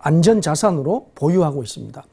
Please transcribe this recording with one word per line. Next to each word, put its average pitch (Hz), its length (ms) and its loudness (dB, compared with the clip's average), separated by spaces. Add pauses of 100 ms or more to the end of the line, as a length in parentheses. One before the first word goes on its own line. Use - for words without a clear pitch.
안전자산으로 170 1120 2
보유하고 151 480 0
있습니다. 117 500 -14